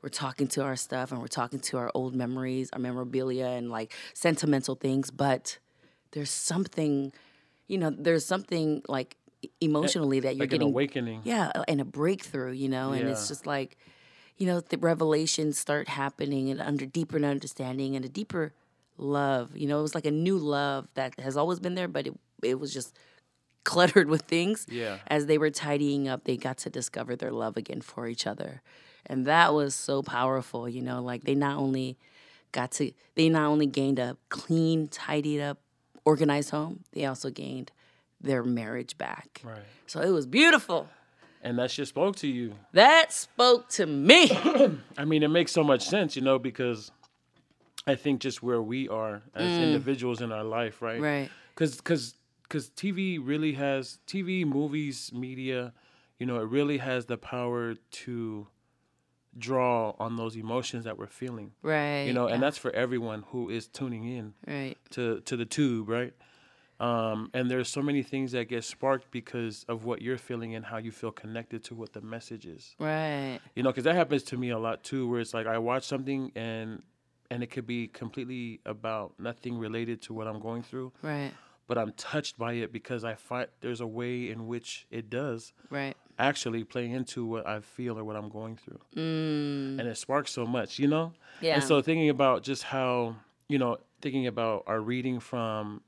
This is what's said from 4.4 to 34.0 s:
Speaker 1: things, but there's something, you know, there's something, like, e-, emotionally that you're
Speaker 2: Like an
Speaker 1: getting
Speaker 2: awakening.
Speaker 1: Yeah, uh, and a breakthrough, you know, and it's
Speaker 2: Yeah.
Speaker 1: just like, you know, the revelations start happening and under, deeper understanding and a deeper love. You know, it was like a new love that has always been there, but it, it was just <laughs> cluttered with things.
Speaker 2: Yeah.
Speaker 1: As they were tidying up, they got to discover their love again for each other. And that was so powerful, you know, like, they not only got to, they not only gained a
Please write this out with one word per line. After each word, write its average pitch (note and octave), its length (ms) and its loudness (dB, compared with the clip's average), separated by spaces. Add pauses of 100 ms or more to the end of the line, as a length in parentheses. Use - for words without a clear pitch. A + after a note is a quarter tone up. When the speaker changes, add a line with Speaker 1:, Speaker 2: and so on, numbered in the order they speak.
Speaker 1:
things, C3+ 340 0
but C3 480 0 (540)
there's D3 180 -6
something, D3+ 800 -2 (560)
you G3 80 -2
know, E3 140 0
there's D3+ 340 2
something, D#3+ 640 0
like, C3 300 -4 (240)
e-, - 60 -12 (120)
emotionally D3 600 2
that C3+ 160 0
you're C3+ 80 0
Speaker 2:
Like C3 80 -2
an D#3+ 80 2
Speaker 1:
getting D3 80 2
Speaker 2:
awakening. B2+ 560 -2
Speaker 1:
Yeah, A3 300 0
uh, - 140 -6
and C#3+ 140 2
a - 20 -2
breakthrough, C#3+ 680 -4
you C3+ 180 -4
know, C3 220 -2
and C3+ 180 -2
it's G#2+ 160 -4
Speaker 2:
Yeah. - 20 -6
Speaker 1:
just - 180 -10
like, C#3 300 -4 (640)
you F#3+ 80 0
know, F3 140 2
the - 180 -4
revelations D#3 800 2
start D3 300 -2
happening C#3 640 -2
and C3 120 -4
under, C#3 240 -2
deeper D3+ 360 -2
understanding C3+ 720 -2
and C3 120 -6
a - 20 -8
deeper E3 460 -4 (420)
love. C#3 580 0
You D3 140 -4
know, D3 120 2
it - 20 0
was D3+ 120 -2
like D#3+ 120 -2
a D3 40 2
new E3+ 280 2
love C#3+ 560 0
that C3 260 -4
has C3+ 160 -4
always E3+ 240 2
been F3+ 140 -2
there, F3+ 140 -4
but C#3+ 180 -4
it, C3+ 80 -8 (280)
it B2+ 180 2
was C#3 120 -6
just C3 220 -8 (340)
<laughs> - 360 -20
cluttered F3 440 8
with D#3 140 4
things. F3+ 480 0
Speaker 2:
Yeah. A2+ 280 -4 (100)
Speaker 1:
As D3 180 2
they D3+ 120 6
were D#3 120 4
tidying C#3+ 560 0
up, C3 180 -4
they B2+ 120 0
got B2+ 220 -4
to - 120 -8
discover A#2+ 460 -6
their A#2+ 160 -6
love A2 240 -4
again - 240 -8
for - 260 -10
each A#2 200 -6
other. A2 360 -8 (440)
And C3 200 -2
that D#3 280 8
was C#3+ 200 2
so C#3 280 -2
powerful, B2 680 -2
you B2 140 -6
know, B2+ 200 -4
like, B2 220 -6
they C#3 100 2
not C#3+ 220 2
only C3 400 -2 (560)
got B2+ 200 -2
to, C#3+ 200 -2 (220)
they D#3+ 160 6
not D#3 160 6
only D3+ 200 6
gained C#3 320 2
a B2 200 -2 (100)